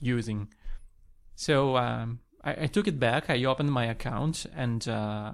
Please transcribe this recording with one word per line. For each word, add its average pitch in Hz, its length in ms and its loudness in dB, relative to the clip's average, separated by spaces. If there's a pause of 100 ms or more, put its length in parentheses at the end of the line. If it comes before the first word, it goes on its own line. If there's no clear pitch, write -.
using. 110 480 -2 (880)
So, 139 420 4
um, 117 440 0 (240)
I, 147 200 -2
I - 20 2
took 208 200 2
it 160 140 0
back, 123 280 2
I 127 160 2
opened 143 280 2
my 123 140 2
account, 123 680 -2
and, 117 340 -2
uh, 107 460 -2